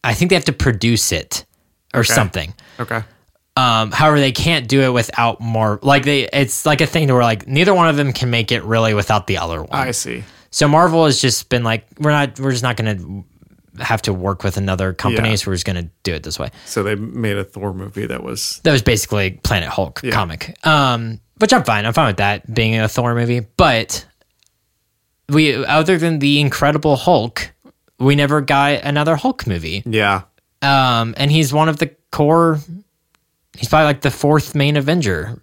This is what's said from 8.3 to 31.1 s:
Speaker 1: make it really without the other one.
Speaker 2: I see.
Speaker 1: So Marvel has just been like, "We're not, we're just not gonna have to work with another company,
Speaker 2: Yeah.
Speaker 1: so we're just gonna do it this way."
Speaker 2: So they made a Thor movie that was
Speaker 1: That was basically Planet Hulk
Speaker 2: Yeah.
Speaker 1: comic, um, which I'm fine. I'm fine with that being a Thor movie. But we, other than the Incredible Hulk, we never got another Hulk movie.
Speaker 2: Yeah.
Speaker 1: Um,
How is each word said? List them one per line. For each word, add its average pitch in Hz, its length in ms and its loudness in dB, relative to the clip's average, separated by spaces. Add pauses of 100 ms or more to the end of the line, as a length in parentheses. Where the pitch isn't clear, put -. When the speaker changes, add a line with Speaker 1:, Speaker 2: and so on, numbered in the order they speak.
Speaker 1:
make 117 200 0
it 117 140 -2
really 110 300 2
without 104 320 0
the 98 100 -2
other 85 260 -6
one. - 60 -12 (100)
Speaker 2:
I 131 120 -4
see. - 340 -8 (260)
Speaker 1:
So - 180 0
Marvel 160 360 4
has 147 160 2
just - 300 -2
been 120 140 0
like, 113 200 -2 (140)
"We're 151 140 0
not, 135 280 -2
we're 135 120 -2
just 120 100 -4
not 123 160 -2
gonna 107 200 -2 (800)
have - 240 -2
to 107 100 -2
work 92 300 -4
with 95 140 -2
another 95 360 -2
company, 110 380 -2
Speaker 2:
Yeah. 107 60 0
Speaker 1:
so 98 140 -4
we're 95 40 -2
just 87 100 -4
gonna 87 240 -6 (140)
do 90 100 -4
it 78 120 -8
this 78 160 -10
way." 65 100 -6 (160)
Speaker 2:
So - 160 -4
they 104 140 -2
made 113 400 -6
a 95 80 -6
Thor 98 280 -10
movie 101 340 -10
that 64 180 -8
was - 400 -8
Speaker 1:
That 156 80 4
was 127 100 2
basically 104 480 0 (140)
Planet 87 240 0
Hulk - 340 -6
Speaker 2:
Yeah. 127 80 -4
Speaker 1:
comic, 90 460 -4 (100)
um, 120 540 0 (180)
which 214 140 2
I'm 226 100 4
fine. 107 240 0
I'm 117 60 -2
fine 143 160 2
with 95 80 0
that 101 360 -2
being 113 280 2
a 110 80 2
Thor 120 260 0
movie. 120 260 0 (160)
But 131 480 0 (1200)
we, 143 360 2
other 160 340 2
than 160 200 0
the 143 220 2
Incredible 147 560 2
Hulk, 120 560 0 (460)
we 139 180 4
never 147 240 2
got 139 420 2
another 147 340 0
Hulk 254 300 -4
movie. 85 400 -4
Speaker 2:
Yeah. 101 360 2 (400)
Speaker 1:
Um, 127 540 2